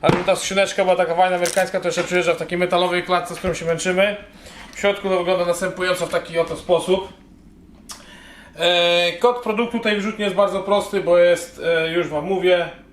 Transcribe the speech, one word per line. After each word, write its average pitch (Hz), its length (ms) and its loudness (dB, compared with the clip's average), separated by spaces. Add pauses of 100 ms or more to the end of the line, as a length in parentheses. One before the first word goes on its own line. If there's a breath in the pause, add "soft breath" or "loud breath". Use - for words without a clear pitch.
Ale 165 140 4
ta 180 200 2
skrzyneczka 190 480 -2
była 180 120 4
taka 170 200 0
fajna 185 200 4
amerykańska, 180 440 -2
to 180 80 -2
jeszcze 170 160 -2
przyjeżdża 175 300 0
w 165 40 -2
takiej 165 200 -4
metalowej 175 460 2
klatce, 175 320 -2
z - 20 -12
którą 180 160 -2
się 165 120 -6
męczymy. 185 520 0 (560 loud breath)
W - 60 -16
środku 202 300 0
to 185 80 2
wygląda 175 280 0
następująco, 180 640 -2
w - 20 -12
taki 165 300 -4
oto 165 160 -2
sposób. 185 580 0 (1400 loud breath)
E, 175 560 2
kod 240 320 0
produktu 226 360 -2
tej 208 160 0
wyrzutni 208 280 -4
jest 190 120 -2
bardzo 196 240 2
prosty, 196 420 -2
bo 170 160 4
jest, 175 460 2
e, 160 280 0
już 170 160 -2
wam - 180 -4
mówię 180 440 2 (240)